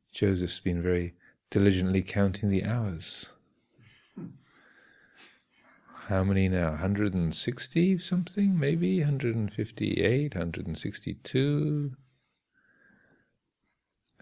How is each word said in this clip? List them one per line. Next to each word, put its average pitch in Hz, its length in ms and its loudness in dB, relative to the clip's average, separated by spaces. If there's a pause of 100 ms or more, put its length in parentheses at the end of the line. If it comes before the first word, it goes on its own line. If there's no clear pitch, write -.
(120)
Joseph's 92 460 0
been 87 240 -2
very 87 320 0 (360)
diligently 95 520 4
counting 101 480 0
the 95 140 2
hours. 101 680 -4 (2750)
How 95 160 2
many 98 240 4
now? 87 260 0
Hundred 98 400 0
and 82 180 2
sixty 170 640 0
something, 185 640 0
maybe? 165 420 2
Hundred 135 360 0
and 104 160 -2
fifty-eight, 113 840 0
hundred 85 320 -4
and 82 100 -4
sixty-two. 147 1160 -2 (2250)